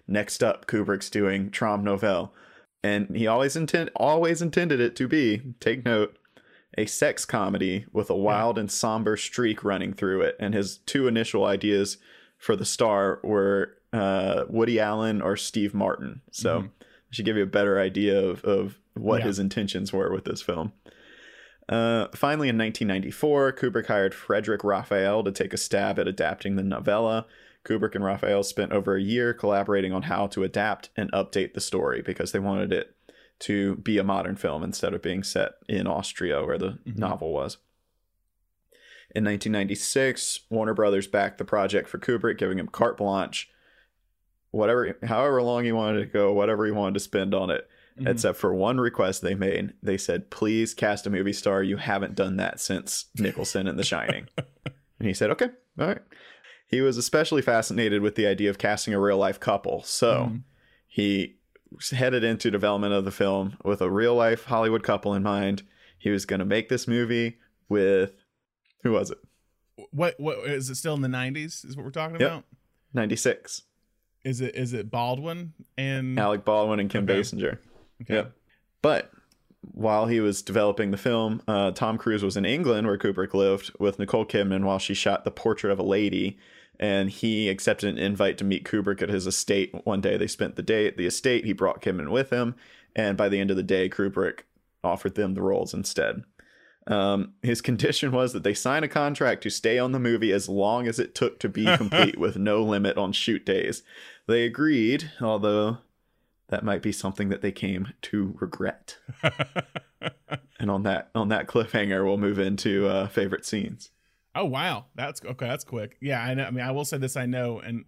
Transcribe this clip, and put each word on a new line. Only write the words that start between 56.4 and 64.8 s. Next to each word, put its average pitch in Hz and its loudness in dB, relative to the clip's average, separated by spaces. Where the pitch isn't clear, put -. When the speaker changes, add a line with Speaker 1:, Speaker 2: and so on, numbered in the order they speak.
Speaker 1:
He 127 2
was 131 4
especially 151 2
fascinated 110 2
with 101 2
the 107 2
idea 101 2
of 98 0
casting 104 0
a 98 2
real-life 98 2
couple, - 0
so - 2
Speaker 2:
Mm-hmm. - -2
Speaker 1:
he 101 0
s-, - -8
headed 127 2
into 113 0
development 101 2
of 98 2
the 98 -2
film 98 0
with 98 0
a 92 2
real-life 117 4
Hollywood 113 2